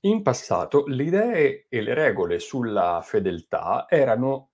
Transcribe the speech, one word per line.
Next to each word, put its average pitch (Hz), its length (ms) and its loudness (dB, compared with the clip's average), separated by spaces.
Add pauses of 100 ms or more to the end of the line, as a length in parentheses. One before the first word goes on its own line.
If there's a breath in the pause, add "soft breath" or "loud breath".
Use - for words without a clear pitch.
in 208 220 2
passato 123 640 0
le 135 160 -2
idee 175 680 0
e 117 120 -2
le 113 120 -2
regole 98 460 0
sulla 98 640 -2
fedeltà 90 840 -2
erano 135 680 0